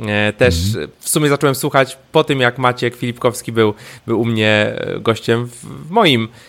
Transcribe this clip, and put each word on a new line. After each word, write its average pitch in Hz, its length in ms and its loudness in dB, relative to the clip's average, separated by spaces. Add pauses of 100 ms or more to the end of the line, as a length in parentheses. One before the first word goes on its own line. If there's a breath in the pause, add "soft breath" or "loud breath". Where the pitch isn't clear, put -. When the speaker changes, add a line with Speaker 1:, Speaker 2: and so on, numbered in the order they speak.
Speaker 1:
e, 104 260 0
też 123 220 4 (120)
Speaker 2:
Mhm. 90 220 -4 (100)
Speaker 1:
w - 100 -10
sumie 151 200 2
zacząłem 139 260 2
słuchać 135 420 0 (140)
po 156 120 4
tym, 139 160 -2
jak 123 180 0
Maciek 123 380 0
Filipkowski 120 560 -4
był, 110 220 2 (340 loud breath)
był 117 140 0
u 117 40 -2
mnie, 107 520 2
e, - 220 -6
gościem 113 460 0
w, 120 200 -16 (220)
w - 20 -16
moim, 156 380 4 (220 loud breath)